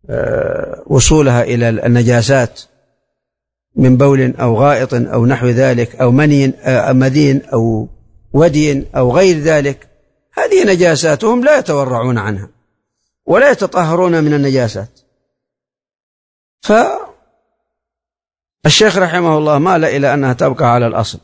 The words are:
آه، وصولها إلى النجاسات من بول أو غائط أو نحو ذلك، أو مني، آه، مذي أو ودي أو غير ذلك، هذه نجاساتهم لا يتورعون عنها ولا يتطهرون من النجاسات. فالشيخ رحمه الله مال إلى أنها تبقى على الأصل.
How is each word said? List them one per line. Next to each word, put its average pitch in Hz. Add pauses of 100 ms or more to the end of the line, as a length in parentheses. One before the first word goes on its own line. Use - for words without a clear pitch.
آه، -
وصولها 131
إلى 120
النجاسات 120 (1120)
من 127
بول 135
أو 117
غائط 131
أو 120
نحو 127
ذلك، 120
أو 123
مني، 139
آه، 131
مذي 135 (120)
أو 113 (460)
ودي 147 (100)
أو 123
غير 180
ذلك، 143 (440)
هذه 381
نجاساتهم 185
لا 294
يتورعون 127
عنها 101 (760)
ولا 254
يتطهرون 175
من 151
النجاسات. 131 (3750)
فالشيخ 185
رحمه 170
الله 151
مال 165
إلى 139
أنها 135
تبقى 131
على 120
الأصل. 107